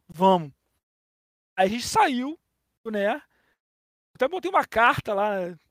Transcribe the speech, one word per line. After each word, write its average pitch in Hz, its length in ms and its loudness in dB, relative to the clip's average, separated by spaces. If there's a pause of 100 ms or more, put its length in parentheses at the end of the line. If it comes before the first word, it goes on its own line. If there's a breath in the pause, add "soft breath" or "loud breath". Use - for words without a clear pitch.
Vamos." 175 440 2 (1040)
Aí 190 100 4
a - 20 2
gente 233 160 -6
saiu 311 540 0 (440)
do 220 80 -10
ner. 214 300 -4 (920)
Até 254 120 0
botei 359 220 -6
uma 339 160 2
carta 233 480 2
lá 196 420 -4 (140)